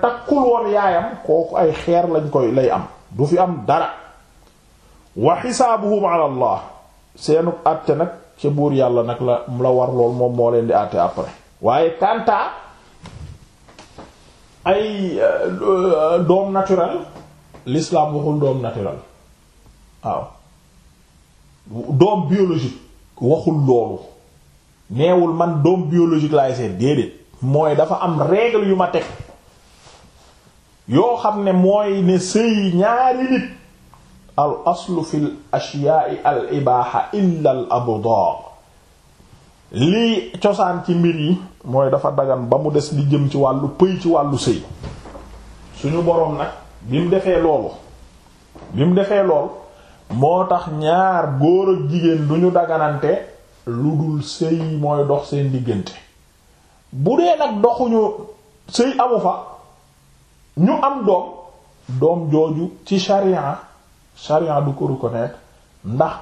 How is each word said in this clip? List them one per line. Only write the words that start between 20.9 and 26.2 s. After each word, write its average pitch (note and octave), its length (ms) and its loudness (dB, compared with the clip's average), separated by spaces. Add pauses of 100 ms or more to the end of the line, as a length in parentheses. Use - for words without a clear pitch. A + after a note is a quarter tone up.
Doom D3+ 600 0
biologique E3 500 0 (420)
waxul D3 460 0
loolu. A2 340 2 (880)
Neewul E3 440 2
man E3 300 0
doom E3+ 260 2
biologique E3 440 2